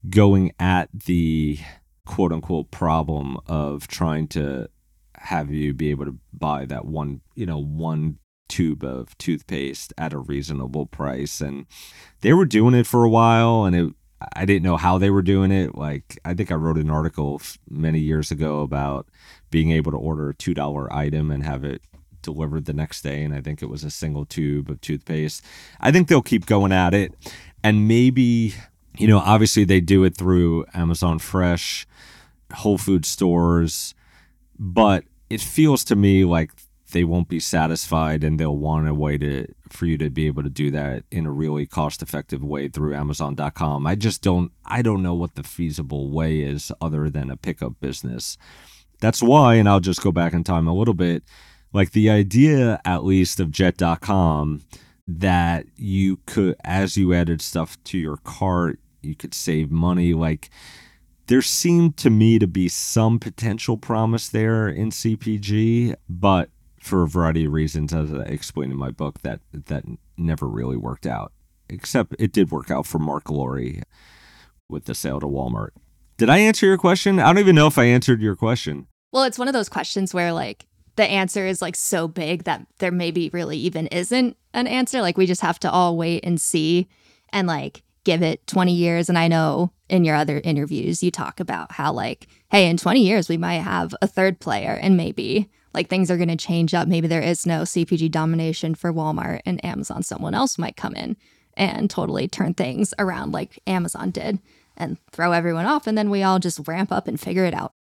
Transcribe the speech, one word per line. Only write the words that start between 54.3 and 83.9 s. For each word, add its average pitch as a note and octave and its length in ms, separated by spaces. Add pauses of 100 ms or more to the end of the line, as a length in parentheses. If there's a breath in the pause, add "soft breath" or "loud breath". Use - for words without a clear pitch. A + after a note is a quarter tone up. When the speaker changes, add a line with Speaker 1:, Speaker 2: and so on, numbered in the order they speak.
Speaker 1:
that F2 680
you F#2+ 500
could, F#2 380
as F#2+ 340
you F2+ 160
added E2+ 300
stuff - 400
to - 160
your D#2 180
cart, F2 640 (240)
you D#2 120
could - 200
save D#2 340
money. E2+ 460
Like, D#2+ 340 (800 loud breath)
there B2 160
seemed E3+ 540
to - 120
me A2 300
to G#2 80
be F2+ 200
some A2+ 520
potential A2 580
promise A2+ 520
there A2 380
in G#2 220
C A2 260
P G#2+ 220
G, A2 560 (160)
but F#2 400 (320)
for F#2 220
a D#2+ 40
variety D#2+ 380
of D2 80
reasons, D#2 400
as D2+ 180
I C2+ 120
explained C2+ 480
in C2+ 80
my C2 100
book, C#2+ 320
that, B1 200 (120)
that D2 300 (340)
never D#2+ 300
really A#1+ 300
worked A#1 280
out, G#1 280 (360)
except - 480
it G#2 140
did F#2+ 200
work D2+ 200
out C#2+ 160
for - 100
Marc D2+ 320
Lore C2+ 320 (1080 soft breath)
with D2 160
the A#1+ 100
sale C#2 240
to D2 80
Walmart. B1 440 (460)
Did A#2 140
I F3+ 80
answer G#3+ 260
your F#3+ 140
question? F#3+ 400
I B2+ 80
don't F3 100
even F#3+ 180
know D3+ 120
if - 100
I B2+ 60
answered A#2+ 380
your G#2 140
question. F#2+ 520 (240)
Speaker 2:
Well, C4 120
it's B3+ 140
one B3 100
of C#4 60
those A3 160
questions F#3 440
where, F3 200
like, B2+ 320 (300)
the G#3+ 100
answer F#3+ 400
is, F#3+ 160
like, E3+ 140
so E3 340
big E3 340
that - 220 (140)
there F3+ 120
maybe E3+ 380
really E3 280
even C#3+ 300
isn't A#3+ 480 (180)